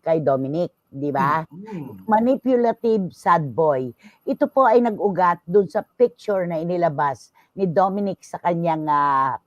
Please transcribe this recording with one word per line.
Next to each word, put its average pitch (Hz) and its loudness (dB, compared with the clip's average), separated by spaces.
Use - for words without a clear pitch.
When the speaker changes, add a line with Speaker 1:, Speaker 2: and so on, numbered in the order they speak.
Speaker 1:
kay 165 0
Dominic, 143 -2
di 139 -6
ba? 143 0
Speaker 2:
Mm-mm. 165 -14
Speaker 1:
Manipulative 226 0
sad 170 0
boy. 135 0
Ito 269 -2
po 262 4
ay 240 4
nag-ugat 180 0
dun 185 2
sa 208 -4
picture 214 -2
na 160 -4
inilabas 156 -2
ni 190 -4
Dominic 190 -2
sa - -12
kanyang, 170 -2
ah, 135 2